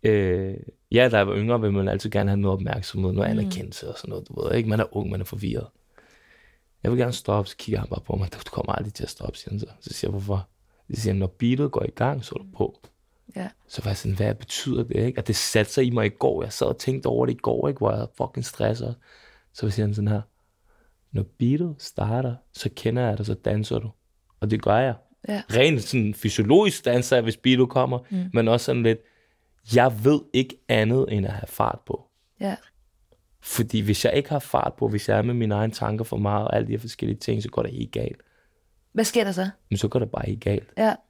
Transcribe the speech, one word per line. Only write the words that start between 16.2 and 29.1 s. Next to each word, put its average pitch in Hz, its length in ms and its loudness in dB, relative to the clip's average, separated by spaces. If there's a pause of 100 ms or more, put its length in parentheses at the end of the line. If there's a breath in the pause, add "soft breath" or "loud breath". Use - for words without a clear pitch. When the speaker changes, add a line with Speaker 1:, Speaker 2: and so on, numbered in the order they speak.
Speaker 1:
Jeg 107 100 -6
sad - 140 0
og - 120 0
tænkte 131 280 -2
over 123 200 2
det 123 60 0
i 120 40 -2
går, 120 320 0
ikke? 135 100 -4
Hvor 110 120 2
jeg 107 80 0
havde 117 180 -6
fucking 127 280 -4
stress 110 360 -2
også. 120 180 -6 (540 soft breath)
Så - 180 -2
siger 107 160 0
han 104 80 0
sådan 104 140 0
her, 104 120 0 (920)
"Når 98 120 0 (140)
beatet 147 400 2
starter, 120 560 -2 (180)
så - 240 -6
kender 117 320 0
jeg 104 100 0
dig, 107 80 -4
så 107 80 -2
danser 107 440 -2
du." 107 120 -6 (500)
Og 104 100 -2
det 110 120 0
gør 104 160 4
jeg. 127 160 2 (340)
Speaker 2:
Ja. 208 220 -4
Speaker 1:
Rent 127 320 4
sådan 110 320 0
fysiologisk 127 720 4
danser 123 320 4
jeg, 120 60 4
hvis 113 140 -2
beatet 127 320 4
kommer, 127 300 0 (120)
Speaker 2:
Mm. 185 220 -4
Speaker 1:
men 117 160 2
også 120 160 4
sådan 123 180 0
lidt, 113 160 4 (760)